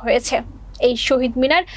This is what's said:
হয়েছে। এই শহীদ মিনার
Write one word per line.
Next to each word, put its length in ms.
হয়েছে। 340
এই 80
শহীদ 360
মিনার 220